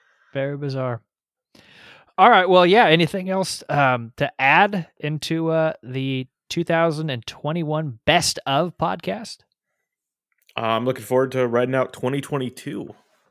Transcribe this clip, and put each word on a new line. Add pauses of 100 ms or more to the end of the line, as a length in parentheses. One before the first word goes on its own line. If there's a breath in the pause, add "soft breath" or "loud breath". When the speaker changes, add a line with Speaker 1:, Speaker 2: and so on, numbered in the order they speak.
(340)
Speaker 1:
Very
bizarre. (1160 soft breath)
All
right,
well,
yeah,
anything
else,
um,
to (120)
add (100)
into,
uh, (100)
the (220)
two
thousand
and
twenty-one
Best
Of
podcast? (1200)
Speaker 2:
Uh,
I'm
looking
forward
to
writing
out
twenty
twenty-two (380)